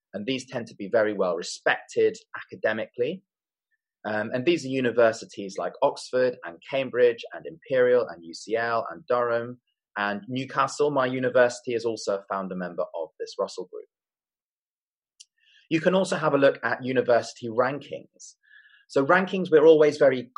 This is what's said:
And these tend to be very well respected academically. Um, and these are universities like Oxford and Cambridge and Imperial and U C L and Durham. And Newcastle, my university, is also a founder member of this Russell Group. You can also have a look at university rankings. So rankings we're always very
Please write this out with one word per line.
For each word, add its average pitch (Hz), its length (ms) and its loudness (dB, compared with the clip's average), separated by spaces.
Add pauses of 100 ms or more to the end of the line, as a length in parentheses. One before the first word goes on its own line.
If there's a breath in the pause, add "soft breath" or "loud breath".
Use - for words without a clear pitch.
(120)
And 101 140 -10
these 131 200 -4
tend 120 200 -8
to - 80 -20
be 98 180 -12
very 107 220 0
well 90 220 -2
respected - 800 -2 (240)
academically. 113 800 -6 (840)
Um, 107 280 -4
and 127 120 -4
these 165 200 0
are 131 40 -10 (160)
universities 110 760 0
like 85 140 -6 (100)
Oxford 127 640 -2
and 85 260 -18
Cambridge 123 540 2 (100)
and 80 100 -16
Imperial 123 640 2
and 82 180 -14
U 82 100 -16
C 104 220 -8
L 117 340 -2
and - 180 -16
Durham. 120 500 -2 (380)
And 101 320 -2
Newcastle, 135 640 -2
my 131 140 2
university, 127 680 2
is 113 100 -2
also 110 320 -4
a 98 140 -10
founder 95 240 -6
member 87 300 -6 (160)
of 80 80 -8 (100)
this - 180 -12
Russell 92 360 -6
Group. - 160 -16 (1800 soft breath)
You 160 120 0
can 180 160 4
also 190 200 0
have 143 180 0
a 139 40 2
look 139 240 4
at 123 220 -4
university 123 640 0
rankings. - 840 -6 (520 soft breath)
So 139 180 0
rankings 180 460 2
we're 151 160 8
always 151 300 8
very 131 420 2